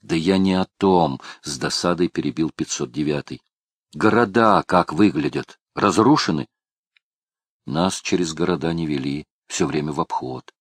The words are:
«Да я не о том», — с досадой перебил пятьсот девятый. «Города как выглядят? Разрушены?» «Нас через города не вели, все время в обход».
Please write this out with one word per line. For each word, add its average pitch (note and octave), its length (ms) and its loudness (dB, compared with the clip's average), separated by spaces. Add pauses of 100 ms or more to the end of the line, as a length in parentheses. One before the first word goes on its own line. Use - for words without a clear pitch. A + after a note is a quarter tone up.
«Да E2 140 -4
я F2 220 2
не F#2+ 160 2
о F#2 120 0 (120)
том», — E2+ 420 4 (220)
с C#2+ 160 -10
досадой E2+ 500 -2
перебил D#2 440 -4
пятьсот D2 400 -8
девятый. C#2+ 500 -6 (520)
«Города G#2+ 680 4
как F2 300 0
выглядят? D2 680 0 (140)
Разрушены?» G2 720 2 (1200)
«Нас F2 360 -2
через F2 320 -2
города E2 400 -2
не E2+ 120 -4
вели, C#2+ 400 -4 (220)
все - 180 -2
время D2+ 260 -4
в C#2+ 80 -6
обход». - 600 -6